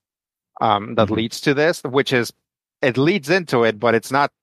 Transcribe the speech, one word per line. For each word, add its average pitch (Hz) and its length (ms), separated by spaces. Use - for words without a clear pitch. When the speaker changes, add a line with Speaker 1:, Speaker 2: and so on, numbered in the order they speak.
Speaker 1:
um, 110 340
that 110 120
Speaker 2:
Mm-hmm. 107 80
Speaker 1:
leads 113 280
to 143 120
this, 151 280
which 131 300
is, 120 200
it 123 140
leads 147 340
into 165 340
it, 107 160
but 117 160
it's 110 160
not 139 180